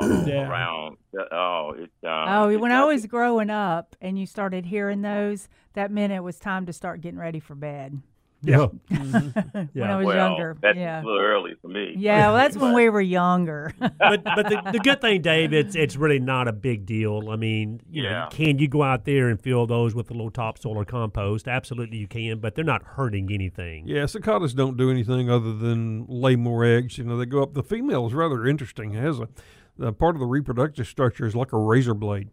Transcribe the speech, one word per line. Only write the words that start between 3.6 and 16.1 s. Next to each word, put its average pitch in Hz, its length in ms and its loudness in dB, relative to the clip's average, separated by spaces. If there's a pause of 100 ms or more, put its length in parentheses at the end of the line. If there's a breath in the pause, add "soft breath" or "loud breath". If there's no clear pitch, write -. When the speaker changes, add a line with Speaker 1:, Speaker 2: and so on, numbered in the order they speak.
Speaker 3:
and 190 180 -6
you 190 60 -4
started 185 400 -6
hearing 202 380 -4
those, 208 440 -4 (260)
that 202 180 -4
meant 208 220 0
it 185 100 -6
was 175 160 -10
time 190 260 -4
to 170 80 -10
start 180 280 -10
getting 175 180 -12
ready 165 200 -6
for 156 160 -16
bed. 143 460 -10 (420)
Speaker 4:
Yeah. 143 240 6 (240)
Speaker 1:
Mm-hmm. 143 380 0 (100)
Speaker 3:
<laughs> 175 180 -6
When 165 160 -6
Speaker 4:
Yeah. 196 220 -2
Speaker 3:
I - 20 -2
was 190 80 0
Speaker 2:
Well, 196 100 2
Speaker 3:
younger. 180 460 0
Speaker 2:
that's 202 160 4
Speaker 3:
Yeah. 165 240 -6
Speaker 2:
a - 20 -10
little 104 160 0
early 98 400 0
for 85 100 -18
me. 95 280 -6
Speaker 3:
Yeah, 208 300 6
well, 214 80 4
that's 269 200 4
when 262 160 2
Speaker 2:
But 240 40 4
Speaker 3:
we 233 140 8
were 208 120 2
younger. 180 760 0
<laughs> - 40 -20
Speaker 4:
But, 208 440 4
but 208 260 0
the, 208 120 0 (120)
the 233 60 0
good 277 220 2
thing, 202 220 2
Dave, 160 300 2
it's, 147 220 2
it's 151 220 0
really 143 220 2